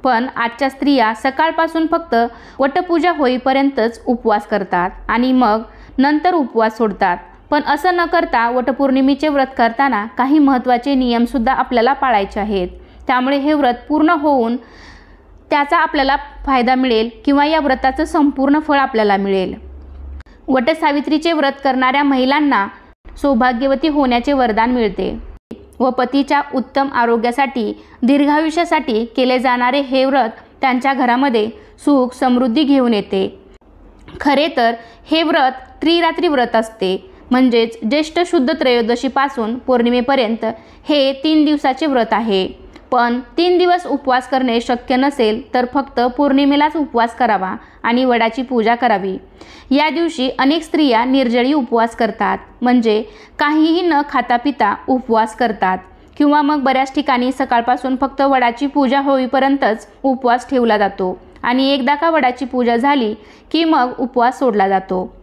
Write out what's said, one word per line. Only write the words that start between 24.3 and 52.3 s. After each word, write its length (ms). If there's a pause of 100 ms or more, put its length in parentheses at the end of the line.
वरदान 380
मिळते 460 (640)
व 100
पतीच्या 500 (140)
उत्तम 400
आरोग्यासाठी, 800 (300)
दीर्घायुष्यासाठी 1040 (120)
केले 220
जाणारे 420
हे 240
व्रत 360 (200)
त्यांच्या 320
घरामध्ये 560 (360)
सुख 300
समृद्धी 480
घेऊन 320
येते. 320 (920)
खरे 360
तर 180 (360)
हे 120
व्रत 400 (200)
त्रिरात्री 460
व्रत 280
असते, 400 (340)
म्हणजेच 520
ज्येष्ठ 440
शुद्ध 340
त्रयोदशीपासून 1000
पौर्णिमेपर्यंत 840 (440)
हे 240 (120)
तीन 200
दिवसाचे 420
व्रत 260
आहे. 340 (440)
पण 280 (180)
तीन 220
दिवस 280
उपवास 420
करणे 320
शक्य 360
नसेल 440 (140)
तर 100 (100)
फक्त 260 (160)
पौर्णिमेलाच 600
उपवास 380
करावा 400 (280)
आणि 220
वडाची 380
पूजा 320
करावी. 420 (540)
या 200
दिवशी 380 (100)
अनेक 240
स्त्रिया 420
निर्जळी 480
उपवास 440
करतात, 420 (220)